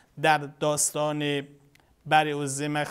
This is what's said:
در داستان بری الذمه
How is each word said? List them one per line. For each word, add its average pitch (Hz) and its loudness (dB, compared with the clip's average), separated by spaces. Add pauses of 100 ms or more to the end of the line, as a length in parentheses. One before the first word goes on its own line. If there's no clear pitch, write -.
(220)
در 156 6
داستان 147 -2 (640)
بری 151 4
الذمه 147 -2